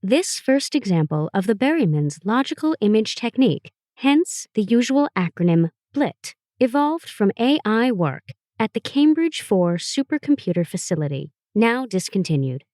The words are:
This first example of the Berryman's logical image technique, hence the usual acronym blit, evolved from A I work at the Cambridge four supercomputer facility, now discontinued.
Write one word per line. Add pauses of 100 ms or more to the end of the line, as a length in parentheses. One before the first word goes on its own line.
This
first
example
of
the
Berryman's
logical
image
technique, (240)
hence
the
usual
acronym (240)
blit, (240)
evolved
from
A
I
work (300)
at
the
Cambridge
four
supercomputer
facility, (240)
now
discontinued. (100)